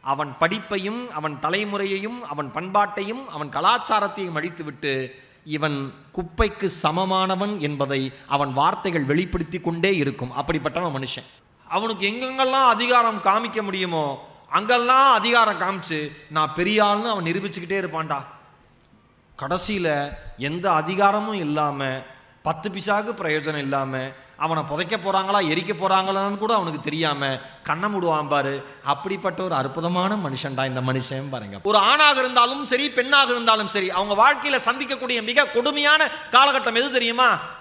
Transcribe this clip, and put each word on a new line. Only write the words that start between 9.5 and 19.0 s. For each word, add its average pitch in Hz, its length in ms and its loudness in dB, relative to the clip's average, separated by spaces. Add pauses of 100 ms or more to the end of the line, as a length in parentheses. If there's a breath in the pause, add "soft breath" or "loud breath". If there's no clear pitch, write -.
கொண்டே 170 360 0
இருக்கும். 135 360 -2
அப்படிப்பட்டவன் 151 720 -2
மனுஷன். 127 220 -8 (440)
அவனுக்கு 196 420 -2
எங்கெங்கெல்லாம் 262 560 2
அதிகாரம் 233 580 4
காமிக்க 220 380 2
முடியுமோ, 175 680 -2 (200)
அங்கெல்லாம் 247 640 4
அதிகாரம் 220 480 4
காமிச்சு, 165 500 -4 (200)
நான் 151 240 0
பெரிய 208 300 4
ஆள்னு 208 240 2
அவன் 196 160 -2
நிரூபிச்சுக்கிட்டே 180 540 -2
இருப்பான்டா. 156 460 -4 (1120)